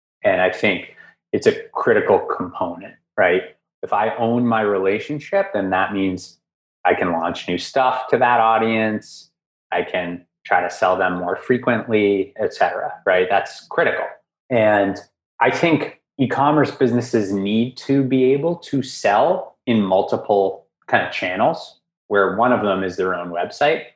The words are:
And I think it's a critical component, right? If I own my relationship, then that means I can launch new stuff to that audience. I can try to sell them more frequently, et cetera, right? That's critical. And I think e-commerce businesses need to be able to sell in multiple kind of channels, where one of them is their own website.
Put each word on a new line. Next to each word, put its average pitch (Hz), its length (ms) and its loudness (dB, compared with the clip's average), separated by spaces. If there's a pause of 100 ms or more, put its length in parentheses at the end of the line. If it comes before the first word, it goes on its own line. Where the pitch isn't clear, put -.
(260)
And 92 160 2
I 92 100 2
think - 460 -4 (340)
it's 107 160 2
a - 220 0
critical 104 500 2
component, - 760 -8 (220)
right? 92 380 0 (260)
If - 120 -6
I 107 240 -2
own 120 280 0
my 113 140 0
relationship, 107 920 -2
then 98 160 -2
that 95 240 0
means 95 440 -4 (500)
I 90 60 4
can 90 180 -2
launch 82 360 -4
new 90 100 -4
stuff 127 520 -2
to 135 100 2
that 120 200 4
audience. 113 920 0 (400)
I 90 100 -2
can 87 420 -6 (220)
try 92 160 2
to 87 80 -4
sell 92 260 0
them 92 180 0
more 90 220 -4
frequently, 107 1000 0
et 107 160 -2
cetera, 90 400 -2 (140)
right? 92 200 2
That's - 420 -2
critical. - 360 -2 (460)
And 104 440 4 (460)
I - 80 4
think - 500 0 (200)
e-commerce 139 500 2
businesses 117 640 0
need 107 440 -2
to 139 260 0
be 127 300 2
able 165 240 -2
to 139 260 -4
sell 120 800 0
in 113 160 2
multiple 98 840 0 (200)
kind 107 180 0
of - 60 -10
channels, 104 680 -2 (280)
where 98 300 2
one 123 160 4
of 104 80 0
them 95 220 0
is 90 140 -6
their 92 180 0
own 87 160 -8
website. 143 540 -2 (100)